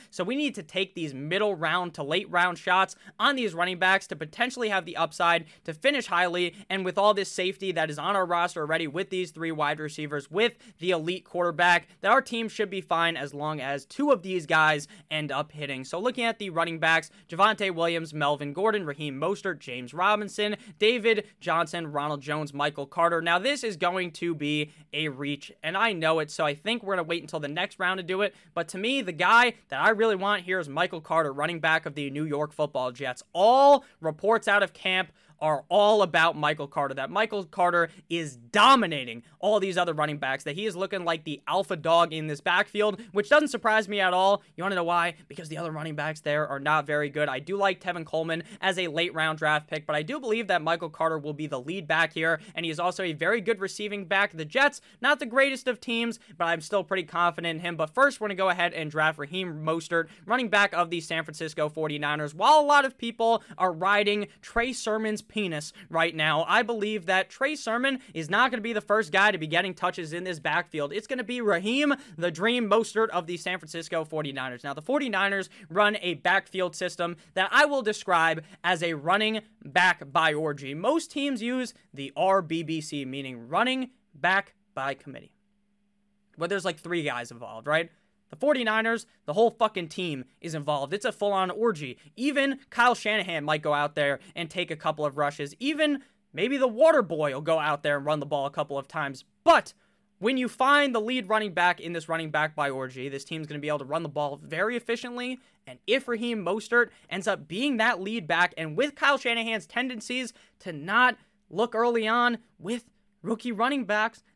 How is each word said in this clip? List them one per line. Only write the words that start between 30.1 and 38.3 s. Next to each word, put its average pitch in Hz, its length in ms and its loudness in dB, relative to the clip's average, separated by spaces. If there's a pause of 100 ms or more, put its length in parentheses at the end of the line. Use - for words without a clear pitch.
want 196 280 -2
here 185 140 -2
is 165 80 -4
Michael 160 360 -2
Carter, 160 280 2
running 156 300 -4
back 160 240 2
of 147 100 -8
the 143 140 -6
New 147 160 -4
York 151 300 -4
Football 131 360 -2
Jets. 127 320 -8 (120)
All 262 500 8 (160)
reports 196 480 0
out 202 140 6
of 185 100 0
camp 185 400 -2 (280)
are 151 280 0
all 208 340 6
about 165 340 4
Michael 151 320 -2
Carter, 139 260 -4
that 135 160 -6
Michael 208 340 -2
Carter 170 460 2 (180)
is 160 280 -4